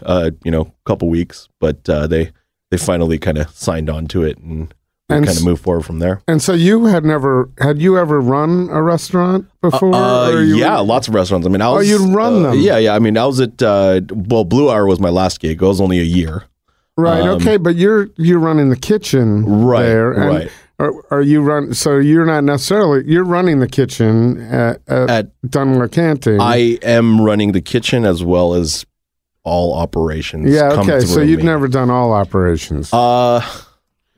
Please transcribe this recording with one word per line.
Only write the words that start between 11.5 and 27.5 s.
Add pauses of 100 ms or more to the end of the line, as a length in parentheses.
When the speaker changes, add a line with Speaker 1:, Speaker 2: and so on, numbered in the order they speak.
Speaker 1:
mean,
I
Speaker 2:
Oh,
Speaker 1:
was,
Speaker 2:
you'd
run
Speaker 1:
uh,
Speaker 2:
them?
Speaker 1:
yeah,
yeah.
I
mean,
I
was
at,
uh, (100)
well,
Blue
Hour
was
my
last
gig.
It
was
only
a
year. (540)
Speaker 2:
Right,
Speaker 1:
Um,
Speaker 2:
okay,
but
you're,
you're
running
the
kitchen (200)
Speaker 1:
Right,
Speaker 2:
there,
and
Speaker 1:
right. (300)
Speaker 2:
are, (200)
are
you
run-,
so
you're
not
necessarily,
you're
running
the
kitchen
at,
at
Speaker 1:
At (220)
Speaker 2:
Dunmore
Canteen.
Speaker 1:
I
am
running